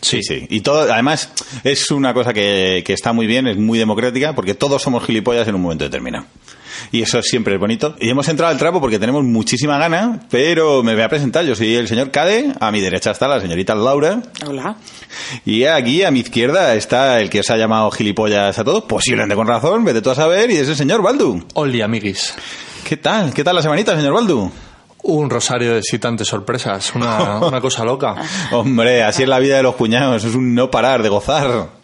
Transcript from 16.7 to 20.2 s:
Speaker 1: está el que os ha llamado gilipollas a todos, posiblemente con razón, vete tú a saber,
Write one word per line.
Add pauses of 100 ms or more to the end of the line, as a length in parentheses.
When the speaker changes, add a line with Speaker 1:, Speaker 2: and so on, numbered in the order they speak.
Speaker 1:
está
el
que
os
ha
llamado
gilipollas
a
todos,
posiblemente
con
razón,
vete
tú
a
saber,